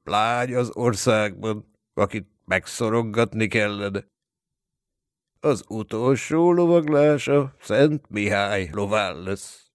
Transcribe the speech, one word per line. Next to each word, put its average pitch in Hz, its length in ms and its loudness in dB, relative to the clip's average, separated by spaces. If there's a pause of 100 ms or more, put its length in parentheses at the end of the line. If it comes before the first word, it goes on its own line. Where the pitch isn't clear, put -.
lány 117 500 0
az 123 220 -2
országban, 107 960 -2 (240)
akit 101 340 -4 (160)
megszorongatni 110 1040 -2
kellene. 101 560 -2 (1400)
Az 139 280 0
utolsó 127 840 0
lovaglása 151 1080 2
Szent 143 500 2
Mihály 101 640 0
lován 101 500 -2
lesz. - 520 -10